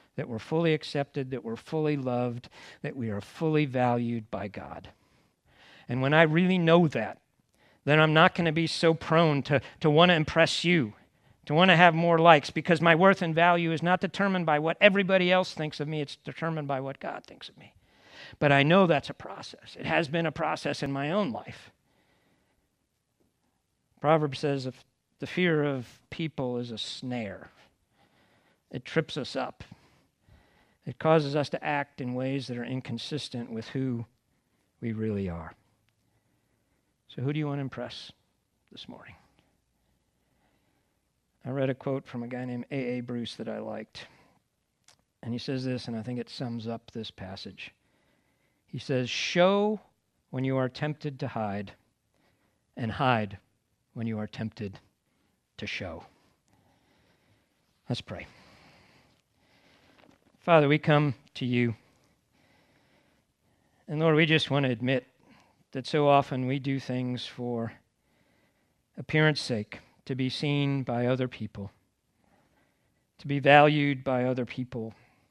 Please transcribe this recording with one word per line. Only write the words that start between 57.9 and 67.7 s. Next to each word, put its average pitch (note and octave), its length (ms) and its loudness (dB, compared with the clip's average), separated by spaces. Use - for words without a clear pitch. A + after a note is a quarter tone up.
pray. F2 240 -14
Father, D#3 280 6
we D3+ 120 4
come D3 340 2
to - 100 -6
you. A#2+ 300 2
And D3+ 120 -4
Lord, D#3+ 160 4
we E3 100 6
just D#3 240 2
want C#3 160 2
to B2+ 60 0
admit B2 340 0
that C3+ 120 -8
so D3 220 2
often C#3 400 4
we C3+ 100 -2
do C3+ 220 -4
things B2 480 -6
for A#2 460 -6